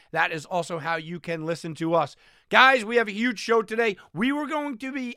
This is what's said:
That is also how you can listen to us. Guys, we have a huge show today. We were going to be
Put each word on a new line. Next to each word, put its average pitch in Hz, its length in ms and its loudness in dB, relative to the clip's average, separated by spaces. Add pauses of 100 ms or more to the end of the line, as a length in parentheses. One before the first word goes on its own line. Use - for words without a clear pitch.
(120)
That 170 200 2
is 151 120 -6
also 175 340 -4
how 165 180 -4
you 165 240 -8
can 165 240 -6
listen 165 320 -6
to 165 180 0
us. 151 220 2 (320)
Guys, 247 360 6
we 233 120 0
have 233 100 4
a 214 60 -8
huge 226 260 -2
show 226 240 2
today. 220 340 0 (160)
We 240 200 0
were 294 160 -2
going 294 300 -4
to 262 120 -8
be 254 260 -8